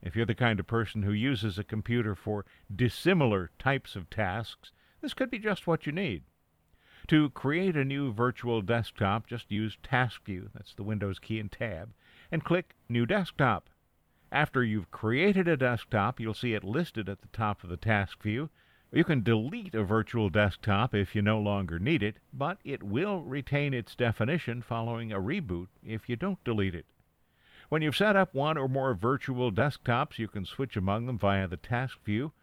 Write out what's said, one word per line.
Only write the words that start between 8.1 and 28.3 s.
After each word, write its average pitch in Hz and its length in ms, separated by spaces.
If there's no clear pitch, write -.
virtual 117 480
desktop, 107 640
just 117 240
use 107 320
Task 123 400
View, 101 300
that's - 200
the 104 100
Windows 101 360
key - 180
and 104 140
Tab, 101 400
and 160 140
click 175 300
New 120 180
Desktop. 147 640
After 139 320
you've 107 260
created 170 600
a 160 80
desktop, 117 600
you'll 110 160
see 120 200
it 104 100
listed 104 460
at 101 100
the - 140
top 104 320
of 87 40
the 87 60
task 104 480
view. 117 260
You 160 100
can 147 180
delete 117 540
a 107 80
virtual 110 460
desktop 104 640
if 101 180
you 107 80
no 107 200
longer 98 360
need 110 260
it, 104 160
but 147 320
it 135 200
will 160 400
retain 139 500
its 120 220
definition 120 680
following 117 500
a 98 80
reboot 95 480
if 110 240
you 123 80
don't 185 300
delete 101 280
it. 85 120
When 156 140
you've 151 120
set 202 200
up 190 180